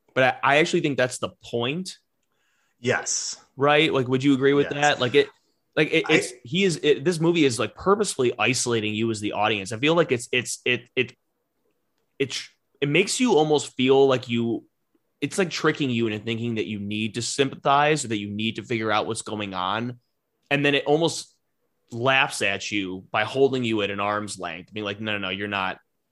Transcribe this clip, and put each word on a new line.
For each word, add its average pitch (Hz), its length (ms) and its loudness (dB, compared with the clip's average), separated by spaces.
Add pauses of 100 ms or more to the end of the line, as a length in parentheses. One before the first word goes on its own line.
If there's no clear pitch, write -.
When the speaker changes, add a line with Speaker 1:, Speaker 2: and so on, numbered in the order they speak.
(140)
Speaker 1:
but 127 100 4
I, 127 300 2
I - 20 6
actually 170 240 2
think 143 160 -2
that's 127 220 0
the 98 120 -6 (140)
point. 143 540 -6 (840)
Speaker 2:
Yes. - 560 -2 (200)
Speaker 1:
Right? 147 360 4
Like, 127 160 0
would 131 160 0
you 143 80 6
agree 139 220 4
with 139 180 2
Speaker 2:
Yes. - 20 -6
Speaker 1:
that? 143 260 2
Like, 120 140 0
it, 139 140 6 (480)
like, 156 160 2
it, 160 160 2
Speaker 2:
I 156 60 6
Speaker 1:
it's, - 180 2 (100)
he 165 220 -2
is, 165 180 0
it, 143 220 2
this 165 160 0
movie 165 240 4
is, 120 140 2
like, 110 160 -4
purposefully 190 640 0
isolating 113 560 0
you 113 160 0
as 107 100 -4
the 104 120 -4
audience. 101 400 0
I 110 40 -6
feel 147 180 2
like 170 160 2
it's, 120 220 -2
it's, 123 320 -2
it, 123 320 -2
it, 123 180 0 (1040)
it, 135 120 -2
tr-, - 200 -10 (300)
it 143 80 -2
makes 175 320 2
you 240 160 4
almost 151 400 2
feel 135 300 6
like 123 220 0
you, 117 360 -2 (560)
it's, - 180 -4
like, 185 120 0
tricking 156 400 0
you 117 160 0
into 107 120 -4
thinking 113 380 -4
that 104 100 -2
you 104 120 -6
need 104 360 -6
to 117 80 -4
sympathize 143 840 0
or 113 40 -8
that 110 100 -4
you 101 120 -6
need 107 260 -4
to 113 60 -8
figure 110 280 -4
out 104 160 0
what's 107 160 -6
going 104 320 -8
on. 110 440 -4 (520)
And 143 140 2
then 143 100 2
it 139 100 0
almost 160 500 -2 (560)
laughs 135 500 0
at 101 300 -2
you 95 400 -4
by 107 140 -2
holding 131 400 0
you 113 180 0
at 98 80 -2
an 101 100 -6
arm's 104 380 -4
length, 87 340 -12
being 107 120 -8
like, 101 160 -8
"No, 110 120 -4
no, 104 60 -4
no, 98 120 -6
you're 101 180 -4
not, 95 300 -4 (340)